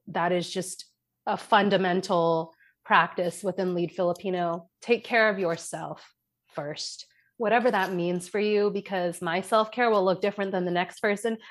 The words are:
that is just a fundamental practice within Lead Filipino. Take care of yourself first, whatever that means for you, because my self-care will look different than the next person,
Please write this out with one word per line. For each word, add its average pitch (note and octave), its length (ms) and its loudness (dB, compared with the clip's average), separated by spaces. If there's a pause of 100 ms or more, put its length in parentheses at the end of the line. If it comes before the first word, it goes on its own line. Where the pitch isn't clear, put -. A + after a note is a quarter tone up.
that F3 240 0
is F3 180 0
just - 360 -8 (400)
a G#3 120 -2
fundamental F#3 1160 2 (320)
practice F3 580 2
within F#3 300 -2
Lead F3 180 -2
Filipino. F3 800 -2 (120)
Take A3+ 220 0
care A3 260 2
of G3 100 -2
yourself D#3+ 760 -6 (340)
first, - 580 -10 (320)
whatever A3+ 340 2
that F#3+ 220 0
means F3 340 -2
for G#3 120 -4
you, G#3 300 2
because F#3 520 -4
my F3 200 -2
self-care A3 480 2
will G3+ 140 4
look F#3 180 2
different G3+ 300 -2
than F#3 140 0
the F3 60 -2
next F3 280 -2
person, A3 380 0 (140)